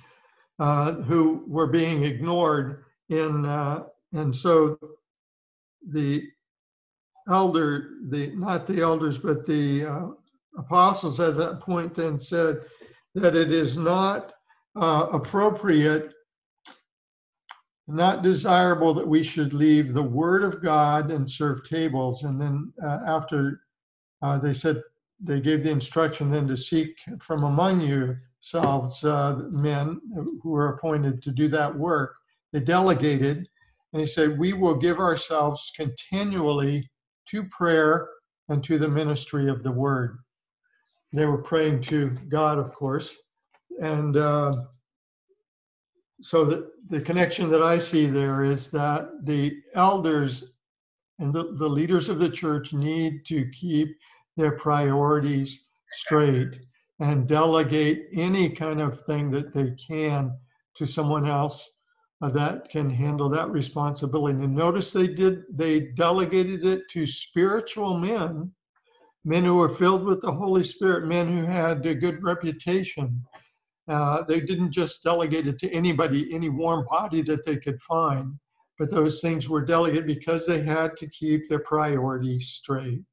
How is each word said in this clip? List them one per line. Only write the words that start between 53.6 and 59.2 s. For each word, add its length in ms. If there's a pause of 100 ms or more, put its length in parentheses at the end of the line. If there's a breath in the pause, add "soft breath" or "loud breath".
their 140
priorities 1120 (260)
straight 680 (400)
and 280
delegate 840
any 360
kind 320
of 240
thing 260